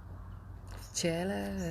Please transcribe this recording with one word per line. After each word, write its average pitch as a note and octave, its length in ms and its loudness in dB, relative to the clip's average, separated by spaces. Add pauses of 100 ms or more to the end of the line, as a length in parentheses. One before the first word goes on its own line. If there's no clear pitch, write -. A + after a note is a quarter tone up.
(800)
W - 120 -10
ciele, G3 640 4 (140)